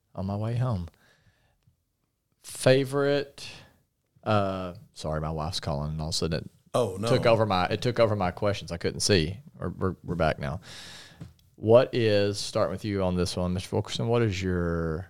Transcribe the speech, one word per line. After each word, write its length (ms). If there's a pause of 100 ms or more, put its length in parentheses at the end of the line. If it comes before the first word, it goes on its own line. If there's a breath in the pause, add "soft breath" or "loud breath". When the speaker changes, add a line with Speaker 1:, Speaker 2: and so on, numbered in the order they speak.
(160)
Speaker 1:
on 100
my 100
way 200
home. 320 (1600 soft breath)
Favorite, 1000 (800 loud breath)
uh, 500 (200)
sorry, 280
my 100
wife's 280
calling, 320
and 100
all 80
of 40
a 40
sudden 280
it 40 (240)
Speaker 2:
Oh, 260
no. 80
Speaker 1:
took 180
over 200
my, 200
it 160
took 180
over 160
my 160
questions. 400
I 60
couldn't 240
see. 360 (220)
We're, 100
we're, 340
we're 120
back 240
now. 220 (920 loud breath)
What 400
is, 420
starting 340
with 140
you 180
on 120
this 200
one, 180
Mister 160
Fulkerson, 380
what 140
is 200
your 680